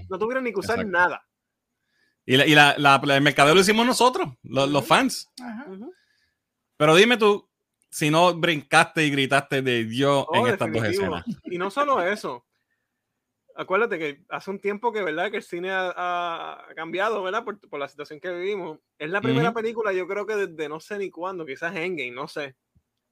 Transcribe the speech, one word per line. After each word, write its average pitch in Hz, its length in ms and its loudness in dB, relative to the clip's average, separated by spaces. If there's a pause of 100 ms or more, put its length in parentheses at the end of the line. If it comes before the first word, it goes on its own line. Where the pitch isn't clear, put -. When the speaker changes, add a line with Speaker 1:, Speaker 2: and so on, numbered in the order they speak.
Speaker 1:
No 185 100 -8
tuvieron 247 260 -4
ni 233 80 -6
que 190 80 -6
usar 202 180 -2
Speaker 2:
Exacto. 196 140 -4
Speaker 1:
nada. 170 340 0 (1000)
Speaker 2:
Y 127 120 4
la, 139 100 6
y 151 80 6
la, 147 240 8
la, 139 220 6 (160)
el 139 60 4
mercadeo 147 320 4
lo 190 60 6
hicimos 214 260 4
nosotros, 254 420 2 (160)
lo-, 135 220 0
los 143 160 2
Speaker 1:
Ujú. - 60 -6
Speaker 2:
fans. 233 400 2 (140)
Speaker 3:
Ajá. 247 260 -12
Speaker 1:
Ujú. 214 240 -16 (840)
Speaker 2:
Pero 151 180 4
dime 226 220 6
tú, 208 320 2 (420)
si 151 200 -2
no 175 240 4
brincaste 160 720 2
y 147 60 2
gritaste 139 520 0
de 120 220 0
Dios 135 440 0
Speaker 1:
Oh, - 80 0 (100)
Speaker 2:
en 113 60 2
estas 110 200 -2
dos 113 100 0
Speaker 1:
definitivo. 95 360 -2
Speaker 2:
escenas. 196 260 -10
Speaker 1:
Y 175 140 -8
no 196 120 -6
solo 277 320 0
eso, 180 420 -6 (1120)
acuérdate 185 420 -2
que 147 300 -8
hace 147 220 -10
un 196 100 -10
tiempo 208 320 -4
que, 214 100 -4
¿verdad? 175 280 -4
que 202 80 -6
el 185 40 -12
cine 180 280 -8
ha, 185 260 -2
ha, 170 720 -6
ha - 40 -20
cambiado, 185 480 -4
¿verdad? 208 220 -4
Por, 202 140 -10 (100)
por 147 120 -10
la 139 80 -6
situación 147 320 -16
que 180 120 -8
vivimos. 175 460 -8 (200)
Es 156 120 -8
la 196 100 -4
primera - 300 2
Speaker 2:
Ujú. 233 60 -4
Speaker 1:
película, 220 360 -4
yo 185 140 -2
creo 196 200 -6
que 214 100 -4
desde 165 320 -6
no 156 120 -10
sé 208 180 -12
ni 190 120 -8
cuándo, 175 360 -8
quizás 165 280 -8
Endgame, 160 380 -6
no 139 160 -10
sé, 143 260 -10 (580)